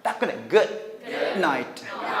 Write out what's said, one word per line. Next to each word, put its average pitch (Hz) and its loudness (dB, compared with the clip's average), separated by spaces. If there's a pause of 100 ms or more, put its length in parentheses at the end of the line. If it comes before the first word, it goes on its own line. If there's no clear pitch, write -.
딱 - 0
끊어. 240 2 (160)
Good - 6 (680)
night. 143 0 (340)